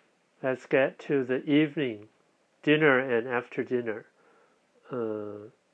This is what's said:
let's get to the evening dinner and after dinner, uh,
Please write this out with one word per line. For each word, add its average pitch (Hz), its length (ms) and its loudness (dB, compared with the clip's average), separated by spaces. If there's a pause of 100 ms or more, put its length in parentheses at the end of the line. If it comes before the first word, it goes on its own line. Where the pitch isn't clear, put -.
(440)
let's 131 240 -4
get 147 320 2
to 139 240 -2
the 127 260 -2
evening 143 600 0 (520)
dinner 151 380 4
and 123 280 0
after 123 360 -4
dinner, 120 420 -4 (840)
uh, 107 580 -8 (240)